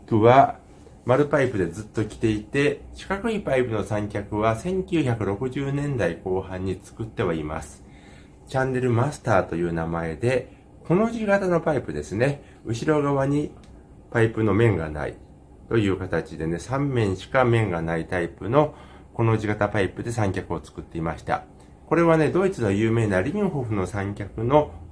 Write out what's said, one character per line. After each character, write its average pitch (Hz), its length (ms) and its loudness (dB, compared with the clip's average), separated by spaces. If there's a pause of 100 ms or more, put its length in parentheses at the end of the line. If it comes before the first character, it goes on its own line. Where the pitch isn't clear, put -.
ク 107 140 2
は 123 380 8 (480)
丸 131 180 4
パ 143 160 0
イ 123 100 2
プ 107 60 -4
で 90 100 2
ず 87 180 -8
っ - 20 -
と 110 180 -4
来 - 140 -12
て 113 120 0
い 107 120 -2
て、 143 400 0 (100)
四 - 160 -18
角 202 220 -4
い 214 100 -2
パ 139 160 -2
イ 123 80 2
プ 110 60 -6
の 104 140 -2
三 104 260 -4
脚 104 280 -6
は 110 180 2
千 185 280 -4
九 165 180 -2
百 117 220 0
六 101 240 -2
十 139 240 -4
年 143 240 -2
代 85 260 -2
後 92 200 -2
半 92 240 -8
に 90 160 -4
作 - 220 -12
っ - 20 -12
て - 160 -6
は 87 100 0
い 80 100 -4
ま 78 200 -6
す。 - 200 -18 (640)
チ 131 100 -2
ャ 131 80 2
ン 127 80 -2
ネ 127 80 0
ル 127 80 2
マ 123 220 2
ス - 80 -14
タ 101 200 4
ー 85 80 -2
と 85 80 -4
い 85 60 0
う 85 100 0
名 82 140 -2
前 82 300 -4
で、 123 360 -2 (340)
コ 160 80 2
の 220 160 2
字 226 140 -6
型 202 220 2
の 170 160 2
パ 151 140 0
イ 117 40 0
プ - 140 -8
で 73 80 -4
す - 140 -10
ね。 139 260 0 (240)
後 147 280 0
ろ 147 80 2
側 139 220 2
に 143 260 0 (600)
パ 113 120 4
イ 113 60 6
プ 110 160 0
の 104 80 4
面 107 240 6
が 80 140 -4
な 73 160 -6
い - 100 -8 (520)
と 120 100 2
い 104 100 2
う 90 80 0
形 82 400 -4
で 80 100 -4
ね、 82 120 -2
三 135 340 -4
面 104 240 2
し - 120 -12
か 131 160 4
面 113 260 2
が 85 100 -2
な 82 160 -2
い 82 100 -4
タ 90 140 -2
イ 85 80 -2
プ 92 220 -10
の 143 240 2 (400)
コ 117 100 0
の 110 140 4
字 107 80 -4
型 104 220 0
パ 107 120 0
イ 92 80 2
プ - 140 -10
で 117 100 -6
三 107 200 0
脚 90 200 -4
を 80 100 -6
作 - 200 -16
っ - 20 -12
て - 140 -12
い - 20 -4
ま 80 160 -4
し - 60 -16
た。 - 220 -4 (420)
こ - 80 0
れ 170 80 4
は 165 160 6
ね、 147 100 4
ド 175 160 2
イ 190 60 2
ツ 190 100 -6
の 107 100 2
有 110 200 2
名 113 160 2
な 92 160 2
リ 147 160 -2
ン 202 100 0
ホ 143 140 -4
フ 110 120 -4
の 95 120 0
三 101 280 -4
脚 104 300 -8
の 151 280 4 (200)